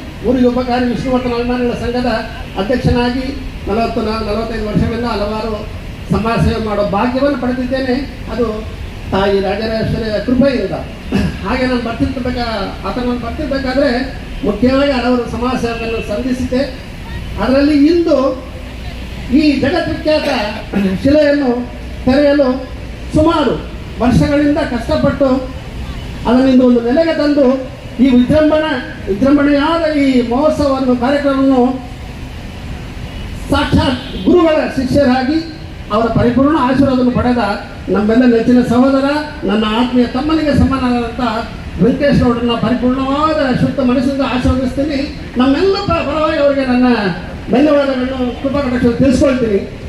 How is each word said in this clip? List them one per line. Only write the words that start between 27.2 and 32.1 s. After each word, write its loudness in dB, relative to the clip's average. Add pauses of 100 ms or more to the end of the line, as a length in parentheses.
ಈ 6 (100)
ವಿಜೃಂಭಣೆ, 4 (360)
ವಿಜೃಂಭಣೆಯಾದ 2 (120)
ಈ 2 (240)
ಮಹೋತ್ಸವವನ್ನು, 2
ಕಾರ್ಯಕ್ರಮವನ್ನು 2 (1900)